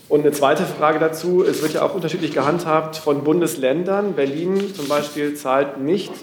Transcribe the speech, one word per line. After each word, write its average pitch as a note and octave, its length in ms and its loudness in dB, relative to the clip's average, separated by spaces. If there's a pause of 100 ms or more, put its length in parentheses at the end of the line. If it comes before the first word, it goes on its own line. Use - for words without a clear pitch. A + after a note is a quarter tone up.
Und D3+ 140 4
eine D3 100 4
zweite D3 320 2
Frage D#3 360 2
dazu, F3 440 2
es - 180 2
wird D3+ 120 -2
ja D#3 100 0
auch - 100 0
unterschiedlich E3 380 -2
gehandhabt D#3 640 0
von C#3+ 280 0
Bundesländern. E3+ 880 0
Berlin F3 600 -2
zum C#3+ 120 -8
Beispiel D3 480 -2
zahlt C#3 440 0
nicht, D#3 320 -2 (120)